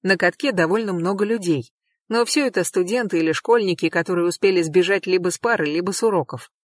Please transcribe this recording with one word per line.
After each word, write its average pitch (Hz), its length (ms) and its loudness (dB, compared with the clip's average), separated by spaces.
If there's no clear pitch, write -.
На 190 140 2
катке 180 360 0
довольно 190 400 0
много 185 320 -2
людей, 175 480 -2
но 233 180 0
всё 285 220 0
это 202 160 0
студенты 185 560 0
или 160 140 2
школьники, 190 560 0
которые 175 400 0
успели 180 340 2
сбежать 180 460 2
либо 180 220 0
с - 80 -8
пары, 214 280 0
либо 175 240 -2
с 196 140 -4
уроков. 185 480 -2